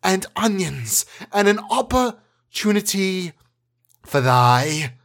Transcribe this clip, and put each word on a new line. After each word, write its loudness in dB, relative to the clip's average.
and 0
onions -4
and 2
an 2
opportunity -2
for 0
thy. 2